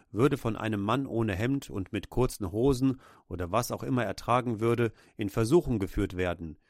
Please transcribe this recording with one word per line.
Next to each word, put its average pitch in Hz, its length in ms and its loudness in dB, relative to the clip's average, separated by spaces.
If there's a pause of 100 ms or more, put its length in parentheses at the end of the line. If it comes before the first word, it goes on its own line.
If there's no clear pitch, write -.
(120)
würde 135 260 2
von 110 180 -4
einem 107 260 -2
Mann 123 240 0
ohne 110 300 0
Hemd 131 340 -2
und 95 220 -6
mit - 180 -6
kurzen 117 440 -2
Hosen 127 480 2 (260)
oder 87 240 -6
was 117 200 0
auch 113 120 -6
immer 123 220 0
er 98 100 -2
tragen 117 460 0
würde, 117 320 2 (240)
in 104 120 -2
Versuchung 123 500 4
geführt 95 360 -2
werden? 87 420 -2 (120)